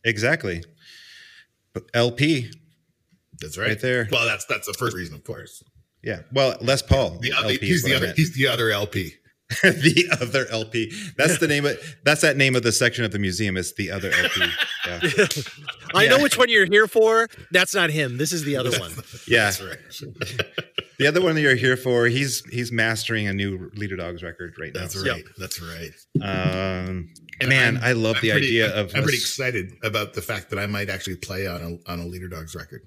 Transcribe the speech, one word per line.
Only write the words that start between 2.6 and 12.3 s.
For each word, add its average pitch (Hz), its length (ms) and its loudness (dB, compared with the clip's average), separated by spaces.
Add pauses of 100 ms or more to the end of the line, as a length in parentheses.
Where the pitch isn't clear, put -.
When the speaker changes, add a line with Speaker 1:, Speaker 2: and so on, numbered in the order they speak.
Speaker 2:
That's 80 180 -12
right. 107 120 -2
Speaker 1:
Right 110 120 -2
there. 127 300 0
Speaker 2:
Well, 117 140 0
that's, 113 200 -4
that's 107 220 -6
the 104 60 -8
first 113 220 -4
reason, 85 200 -10
of 73 80 -20
course. - 400 -14 (440)
Speaker 1:
Yeah. 92 140 -6 (100)
Well, 135 300 2
Les 131 200 2
Paul 101 380 2
Speaker 2:
The 123 140 -2
other, - 160 0
Speaker 1:
L - 80 0
P 107 100 -4
Speaker 2:
he's 175 100 4
Speaker 1:
is 127 60 0
what 127 60 0
Speaker 2:
the 135 40 4
Speaker 1:
I 131 40 2
Speaker 2:
other, 117 100 0
Speaker 1:
meant. - 100 -4
Speaker 2:
he's - 160 2
the 135 140 2
other 117 240 2
L 104 160 0
P. 90 260 -6 (360)
Speaker 1:
<laughs> - 140 -2
The 165 580 4
other 123 300 0
L 113 140 -2
P. 110 260 -4 (260)
That's 156 200 4
the 165 100 2
name 143 180 2
of, 143 120 0 (260)
that's 147 180 4
that 151 160 4